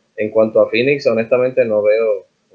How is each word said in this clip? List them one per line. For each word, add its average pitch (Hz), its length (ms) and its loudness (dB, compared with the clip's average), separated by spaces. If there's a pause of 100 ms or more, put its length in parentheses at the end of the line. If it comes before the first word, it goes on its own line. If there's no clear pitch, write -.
(160)
En 107 140 -4
cuanto 110 320 2
a 104 80 2
Phoenix, 139 360 -2
honestamente 123 600 0
no 107 160 0
veo 107 460 0 (280)